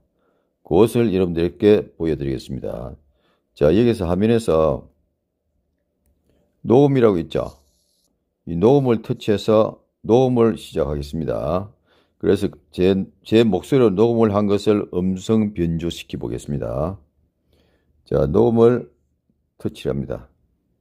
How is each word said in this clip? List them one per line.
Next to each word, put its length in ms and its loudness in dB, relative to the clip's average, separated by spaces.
그것을 480 2
여러분들께 840 0
보여드리겠습니다. 1000 -8
자, 100 0
여기서 300 2
화면에서 840 0
녹음이라고 600 4
있죠. 260 -6
이 100 -8
녹음을 460 2
터치해서 800 0
녹음을 580 2
시작하겠습니다. 1120 -6
그래서 280 0
제, 360 0
제 180 4
목소리로 460 2
녹음을 460 2
한 100 0
것을 480 0
음성 640 -2
변조시켜 640 -6
보겠습니다. 800 -8
자, 220 0
녹음을 640 2
터치를 320 -10
합니다. 400 -8